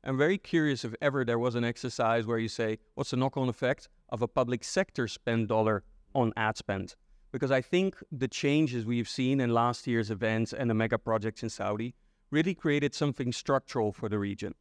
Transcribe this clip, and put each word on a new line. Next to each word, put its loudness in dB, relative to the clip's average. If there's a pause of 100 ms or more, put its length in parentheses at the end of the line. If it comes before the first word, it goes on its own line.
I'm -2
very 4
curious 0
if -6
ever 2
there 2
was 0
an 0
exercise 0
where 0
you -2
say, -2 (160)
"What's -6
the -2
knock-on 0
effect -2 (200)
of -2
a 0
public 0
sector -2
spend -2
dollar 2 (300)
on 2
ad 0
spend?" -6 (360)
Because -2
I 4
think 0 (160)
the -2
changes 2
we've 0
seen 0
in 2
last 2
year's 0
events 0
and -2
the 2
mega 2
projects -2
in -4
Saudi -4 (360)
really 2
created 0
something 0
structural 0
for -8
the -2
region. -4